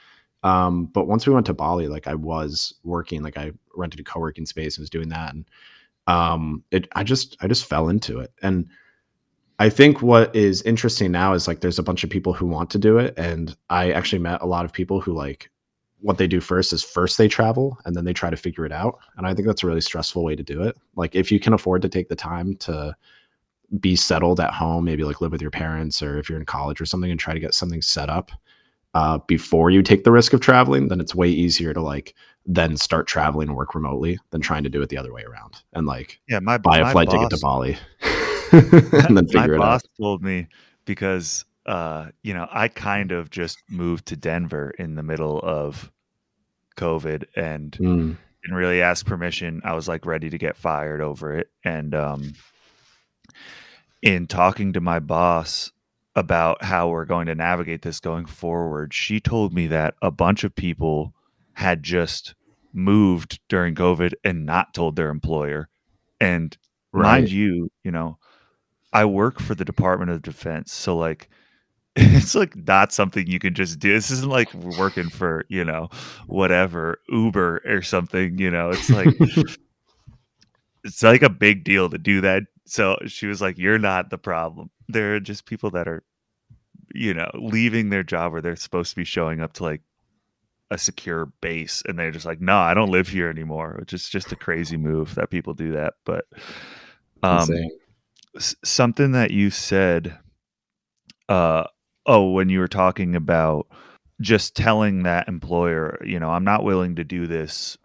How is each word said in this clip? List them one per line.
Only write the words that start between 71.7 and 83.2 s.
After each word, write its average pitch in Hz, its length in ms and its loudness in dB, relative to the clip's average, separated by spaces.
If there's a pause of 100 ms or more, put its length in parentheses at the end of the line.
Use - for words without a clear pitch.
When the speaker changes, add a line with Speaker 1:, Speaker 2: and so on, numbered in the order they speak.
Speaker 2:
it's, - 400 6
like, 196 200 0
not 95 380 4
something 95 340 -2
you 90 120 -2
can 92 140 -2
just 82 260 -4
do. 101 140 2
This 110 180 0
isn't 131 180 -4
like 127 240 0
working 90 560 -4
for, 82 400 -4
you 92 160 -4
know, 80 240 -6 (380)
whatever, 90 720 0 (100)
Uber 98 560 0
or 104 160 -2
something, 90 580 -2
you 92 120 -2
know, 85 200 -2
it's - 180 0
like, 101 200 6 (100)
Speaker 1:
<laughs> - 1600 -6
Speaker 2:
it's, 101 200 -4
like, 117 180 8
a 139 80 8
big 101 340 4
deal 92 260 2
to - 80 -8
do 95 240 0
that. 95 220 2 (220)
So 98 320 0 (100)
she - 200 -10